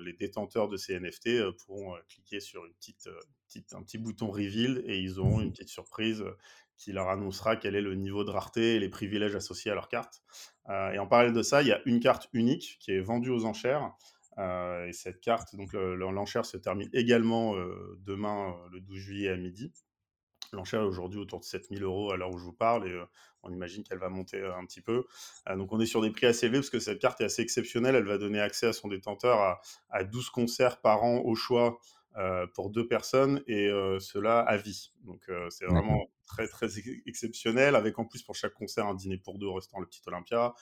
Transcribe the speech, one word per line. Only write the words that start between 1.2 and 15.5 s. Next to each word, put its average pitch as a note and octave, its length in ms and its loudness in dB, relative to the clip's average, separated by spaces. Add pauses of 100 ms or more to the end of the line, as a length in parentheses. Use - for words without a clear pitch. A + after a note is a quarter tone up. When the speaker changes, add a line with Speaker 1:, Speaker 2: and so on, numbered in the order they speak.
Speaker 1:
euh, G2 120 0 (140)
pourront, G2 300 -12
euh, E2+ 120 -16
cliquer G2 320 -14
sur F#2 240 -14
une E2+ 120 -20
petite, - 320 -20
euh, E2+ 120 -16 (280)
petite, - 260 -20
un F#2+ 80 -14
petit F#2+ 160 -14
bouton A2 320 -6
reveal G#2 560 -2
et G2+ 140 -4
ils F#2+ 200 -6
auront - 220 4
une - 100 -2
petite - 180 -14
surprise, A2 520 -4
euh, F#2 160 -8 (400)
qui - 140 -14
leur F#2+ 180 -2
annoncera G2 460 0
quel G2+ 200 -4
est G2+ 60 4
le G2 140 -2
niveau G2 280 -2
de G2+ 60 -2
rareté A2+ 460 2
et A2+ 40 4
les G2+ 80 0
privilèges G2+ 480 -2
associés - 360 -6
à - 20 0
leur F2 160 -4
carte. - 320 -6 (480)
Euh, G2 220 -2
et G2 80 -2
en G2 80 -2
parallèle A#2+ 260 10
de A2+ 80 4
ça, C#3 220 4
il C#3 60 6
y - 20 6
a - 160 4
une A#2+ 120 6
carte B2 340 4
unique B2 460 2
qui - 120 -8
est F#2+ 100 2
vendue A#2+ 300 -2
aux A#2 140 0
enchères. B2 480 -2 (440)
Euh, F2+ 480 -4
et F2 80 -8
cette F2+ 260 -10
carte, A#2 360 0